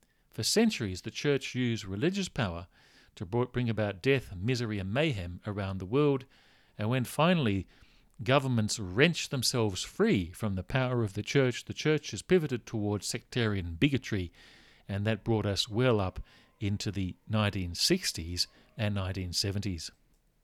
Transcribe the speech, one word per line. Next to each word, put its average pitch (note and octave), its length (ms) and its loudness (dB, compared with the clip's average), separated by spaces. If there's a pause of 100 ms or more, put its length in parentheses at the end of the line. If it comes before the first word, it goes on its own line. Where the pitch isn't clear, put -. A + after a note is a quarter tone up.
(300)
For - 120 -8
centuries, B2 580 2
the A2+ 100 -8
church - 440 0
used A#2 320 0
religious E3+ 420 -2
power E2+ 380 -4 (480)
to G#2+ 100 -8
br-, A#2+ 200 0
bring B2 260 -2
about G#2 320 -2
death, C3 340 2
misery A2 420 -2
and F#2+ 140 -4
mayhem G#2+ 540 -2
around G2 320 -4
the F#2+ 80 -6
world, C#3 400 2 (500)
and G#2+ 140 -2
when B2+ 140 0
finally C#3 640 2 (560)
governments B2 560 2
wrenched A2+ 520 2
themselves A2+ 520 0
free A#2+ 500 2
from G#2 220 -4
the F#2 80 -2
power B2+ 400 0
of G#2 120 -2
the G#2 80 -4
church, C3 420 2
the - 80 -10
church - 380 0
has - 100 -6
pivoted D3+ 460 2
towards G#2 400 -2
sectarian G2+ 760 -2
bigotry, A2+ 500 2 (560)
and G2+ 200 -2
that A2 180 0
brought G#2+ 220 2
us G2+ 240 0
well A2+ 300 4
up F#2 200 -2 (400)
into G#2 300 -2
the F#2 260 -4 (100)
nineteen G2+ 480 0
sixties F2 720 0 (300)
and G#2 180 0
nineteen F#2+ 380 -4
seventies. G2 580 -2 (540)